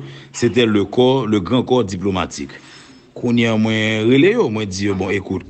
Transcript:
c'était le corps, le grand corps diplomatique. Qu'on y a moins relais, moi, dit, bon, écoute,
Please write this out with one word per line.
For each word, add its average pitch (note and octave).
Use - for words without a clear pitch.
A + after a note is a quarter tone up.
c'était A#2
le G#2
corps, B2+
le G#2+
grand A2
corps B2
diplomatique. F#2
Qu'on A#2+
y A#2
a A2
moins A2
relais, C#3
moi, A2
dit, G2
bon, F#2+
écoute, F#2+